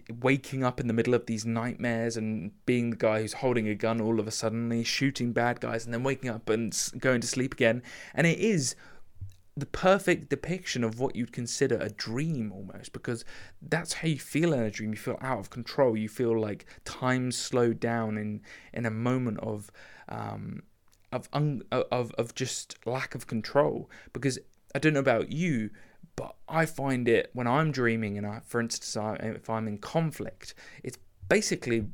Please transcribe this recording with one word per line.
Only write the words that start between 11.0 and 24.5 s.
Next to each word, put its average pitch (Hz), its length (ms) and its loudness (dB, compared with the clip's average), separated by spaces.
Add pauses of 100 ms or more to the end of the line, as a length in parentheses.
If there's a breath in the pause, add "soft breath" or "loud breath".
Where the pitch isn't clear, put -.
you'd 117 160 -4
consider 123 460 0
a 95 120 -2
dream 120 600 -4
almost, 95 420 -14
because 117 300 -6 (380 loud breath)
that's 165 320 -2
how - 140 -4
you 147 120 0
feel 165 340 0
in 131 60 2
a 110 120 0
dream. 107 200 -6
You 107 60 -6
feel - 240 -6
out 127 180 -2
of 98 120 -10
control. 123 440 2
You 107 140 -2
feel 113 300 2
like 104 260 -4 (180 loud breath)
time's 127 540 0
slowed 120 420 2
down 113 380 0
in, 107 240 -4 (320 loud breath)
in 117 140 -2
a 110 40 0
moment 123 500 0
of, 104 300 -6 (380 loud breath)
um, 107 540 -8 (480)
of - 200 -6
un-, 147 300 0 (100)
of, 123 460 -2
of 120 160 -4
just - 420 -6 (120)
lack 127 260 -4
of 131 140 -10
control. 143 600 2 (260 loud breath)
Because 127 260 -2 (340)